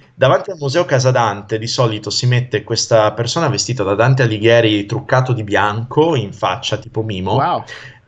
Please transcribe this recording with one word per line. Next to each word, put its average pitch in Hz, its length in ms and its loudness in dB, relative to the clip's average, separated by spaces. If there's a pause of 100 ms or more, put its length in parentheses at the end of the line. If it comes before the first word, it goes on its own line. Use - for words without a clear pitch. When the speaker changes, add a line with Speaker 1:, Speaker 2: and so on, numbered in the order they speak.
(160)
Speaker 1:
Davanti 175 340 2
al 180 80 -10
Museo 147 280 0
Casadante 117 720 0
di 113 80 -8
solito 110 420 -2
si - 160 -4
mette 123 380 0
questa 110 480 2
persona 135 380 -2
vestita 104 340 -2
da 95 100 0
Dante 127 300 2
Alighieri, 107 640 4
truccato 127 440 0
di 107 120 -2
bianco, 107 720 0
in 101 180 -4
faccia, 101 440 -4
tipo - 260 -6
mimo, 98 320 -4
Speaker 2:
Wow. 147 280 0 (440)